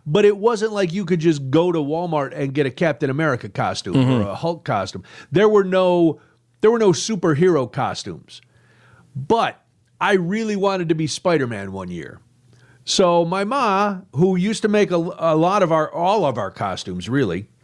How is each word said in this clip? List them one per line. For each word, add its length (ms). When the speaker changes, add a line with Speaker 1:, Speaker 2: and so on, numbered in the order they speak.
Speaker 1:
but 200
it 120
wasn't 360
like 200
you 120
could 140
just 300
go 220
to 80
Walmart 560
and 180
get 140
a 20
Captain 400
America 400
costume 460
Speaker 2:
Mm-hmm. 160
Speaker 1:
or 180
a 60
Hulk 280
costume. 380
There 180
were 140
no, 580
there 80
were 80
no 140
superhero 800
costumes. 720
But 440
I 140
really 420
wanted 340
to 60
be 120
Spider-Man 640
one 180
year. 300
So 400
my 180
ma, 580
who 220
used 260
to 60
make 240
a, 60
a 380
lot 280
of 80
our, 200
all 340
of 120
our 140
costumes, 580
really, 400